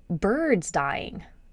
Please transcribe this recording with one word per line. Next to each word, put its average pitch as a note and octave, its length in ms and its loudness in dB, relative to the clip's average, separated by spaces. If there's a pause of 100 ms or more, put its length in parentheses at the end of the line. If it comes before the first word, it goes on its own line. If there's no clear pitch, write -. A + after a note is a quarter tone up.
birds G#3+ 640 2
dying. C#3+ 500 -2 (320)